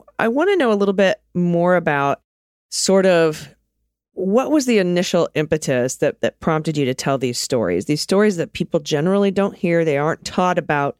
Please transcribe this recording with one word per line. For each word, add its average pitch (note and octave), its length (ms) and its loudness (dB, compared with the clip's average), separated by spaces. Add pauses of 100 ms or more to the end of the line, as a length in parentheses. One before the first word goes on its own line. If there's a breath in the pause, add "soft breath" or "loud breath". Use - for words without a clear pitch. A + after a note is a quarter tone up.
(200)
I A3 80 0
wanna D#4+ 280 0
know C4 160 2
a G#3 40 2
little G3+ 180 0
bit F#3+ 260 2 (140)
more F3 420 2
about C#3+ 460 0 (480)
sort F#3+ 360 2
of E3 480 2 (600)
what G#3 380 0
was C#4+ 160 2
the A#3 100 4
initial F3 560 0
impetus D3 640 -2
that, - 240 -2
that - 180 -4
prompted D#3 380 -2
you C#3+ 80 0
to B2+ 80 0
tell C3+ 240 -2
these B2 220 -4
stories, G2 460 -2
these D3+ 160 -2
stories G3+ 360 0
that C#3+ 160 -6
people - 260 -4
generally F#3 520 0
don't G3 260 -2
hear, E3+ 260 0
they D3 140 0
aren't D3+ 280 -2
taught F3+ 320 -2
about C#3+ 420 -2